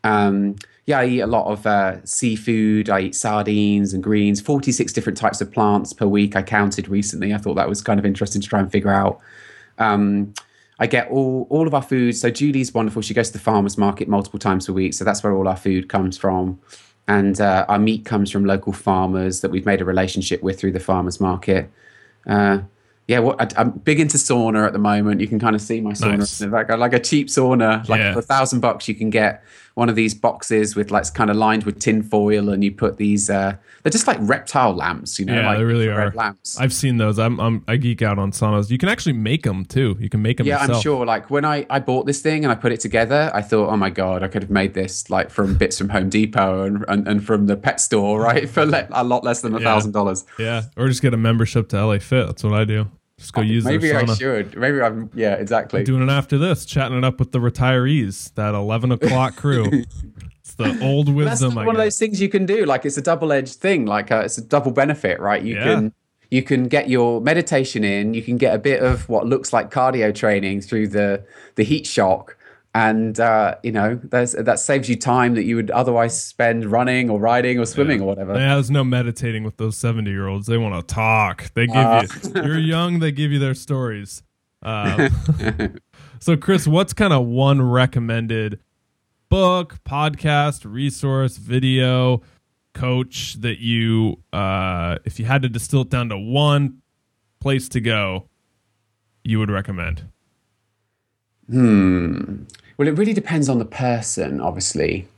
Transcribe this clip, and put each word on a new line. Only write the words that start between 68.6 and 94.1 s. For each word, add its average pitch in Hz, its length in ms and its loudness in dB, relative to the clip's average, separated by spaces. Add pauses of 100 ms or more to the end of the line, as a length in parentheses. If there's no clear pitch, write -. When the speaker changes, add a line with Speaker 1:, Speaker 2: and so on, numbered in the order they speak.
Speaker 1:
of 127 260 0
what - 180 0
looks 127 280 -2
like 107 160 0
cardio 127 440 0
training 101 460 0
through 107 280 -2
the, 101 360 0 (300)
the 107 100 2
heat 147 220 0
shock. - 500 0 (380)
And, 110 440 2
uh, 110 440 4
you 113 100 -4
know, 110 320 0
there's, 123 280 0
that 117 280 0
saves 135 300 0
you 117 60 2
time 123 380 2
that 110 100 0
you 113 120 0
would 107 140 -2
otherwise 120 520 0
spend 117 440 0
running 123 420 0
or 104 100 0
riding 123 400 2
or 117 60 0
swimming 139 360 0
Speaker 2:
Yeah. 95 40 -2
Speaker 1:
or 95 40 -2
whatever. 98 260 -4
Speaker 2:
Yeah, 139 200 2
there's 135 160 0
no 139 140 2
meditating 120 600 -2
with 107 120 -8
those 110 220 -4
seventy-year-olds. 101 680 -2
They 117 120 0
wanna 101 240 -2
talk. 110 720 0
They 117 140 2
give 117 80 -4
Speaker 1:
Uh. 113 280 6 (180)
Speaker 2:
you, - 200 -4
you're 151 160 0
young, 165 400 0
they 160 140 0
give 147 200 -2
you 143 60 0
their 135 160 0
stories. 120 680 -6 (400)
Uh, 107 460 0 (560)
Speaker 1:
<laughs> - 560 -12
Speaker 2:
so, 165 160 2
Chris, 175 320 0
what's 180 240 2
kinda 185 260 4
one 131 440 2
recommended 113 1000 0 (720)
book, 180 540 2
podcast, 147 760 0 (100)
resource, 135 680 -2
video, 127 840 2 (500)
coach 127 680 -4
that 113 180 -4
you, 113 580 2 (160)